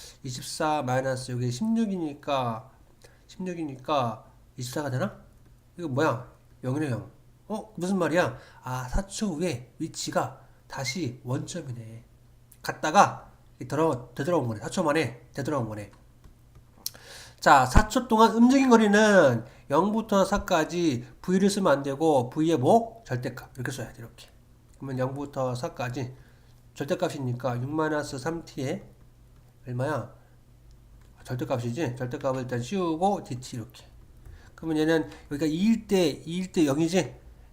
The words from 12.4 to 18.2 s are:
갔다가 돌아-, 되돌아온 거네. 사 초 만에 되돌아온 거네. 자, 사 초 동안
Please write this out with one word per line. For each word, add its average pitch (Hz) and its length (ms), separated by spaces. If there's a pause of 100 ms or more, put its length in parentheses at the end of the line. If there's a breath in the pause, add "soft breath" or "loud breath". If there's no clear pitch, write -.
갔다가 - 720 (340)
돌아-, 143 480
되돌아온 147 320
거네. 107 140
사 160 80
초 190 140
만에 147 500
되돌아온 135 340
거네. 104 240 (1500 loud breath)
자, 143 240
사 208 240
초 247 180
동안 220 300